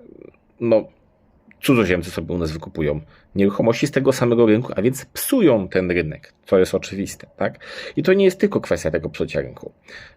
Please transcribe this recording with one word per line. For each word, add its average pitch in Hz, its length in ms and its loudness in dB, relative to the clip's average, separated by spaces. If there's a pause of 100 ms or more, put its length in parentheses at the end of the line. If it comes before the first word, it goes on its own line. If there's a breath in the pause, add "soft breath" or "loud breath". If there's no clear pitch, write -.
(600)
no, 113 260 2 (760)
cudzoziemcy 90 500 2
sobie 85 240 -6
u - 20 -2
nas 82 140 -4
wykupują 76 500 -6 (340 soft breath)
nieruchomości 107 520 0
z - 40 -4
tego 135 220 2
samego 120 320 2
rynku, 110 300 2
a 95 60 -4
więc 127 240 -2
psują 131 640 2
ten 90 240 0
rynek, 80 420 -4 (120)
co 95 140 4
jest 92 160 2
oczywiste, - 520 -8 (100)
tak? - 280 -6 (300 loud breath)
I - 80 -2
to 190 100 4
nie 196 120 4
jest 190 140 2
tylko 202 220 0
kwestia 82 300 -4
tego 80 180 -4
psucia 76 320 -6
rynku, 64 300 -12 (460 loud breath)